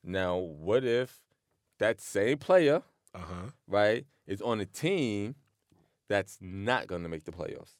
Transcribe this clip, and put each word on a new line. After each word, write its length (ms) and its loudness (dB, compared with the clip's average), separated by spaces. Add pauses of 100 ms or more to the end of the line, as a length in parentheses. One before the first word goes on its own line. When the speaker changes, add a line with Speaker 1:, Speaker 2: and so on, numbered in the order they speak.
Speaker 1:
Now, 340 0
what 460 0
if 380 0 (580)
that 220 0
same 360 2
player, 440 6 (340)
Speaker 2:
Uh-huh. 360 -10 (160)
Speaker 1:
right, 380 2 (220)
is 140 -8
on 180 -2
a 60 -4
team 720 -2 (720)
that's 340 -2
not 460 -2
gonna 220 -6
make 160 -8
the 60 -10
playoffs? 480 -10